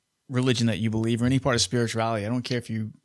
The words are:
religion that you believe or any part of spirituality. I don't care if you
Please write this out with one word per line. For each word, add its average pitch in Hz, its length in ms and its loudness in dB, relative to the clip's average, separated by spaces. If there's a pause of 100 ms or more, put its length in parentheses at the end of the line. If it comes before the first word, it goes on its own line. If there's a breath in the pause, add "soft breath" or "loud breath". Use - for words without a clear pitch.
(280)
religion 123 400 2
that 101 100 0
you 110 100 0
believe 110 320 0
or 120 60 4
any 131 140 2
part 127 160 2
of 117 60 2
spirituality. 113 640 0
I 104 40 -4
don't 123 140 -2
care 123 160 -4
if 117 120 -8
you 110 220 -4 (120)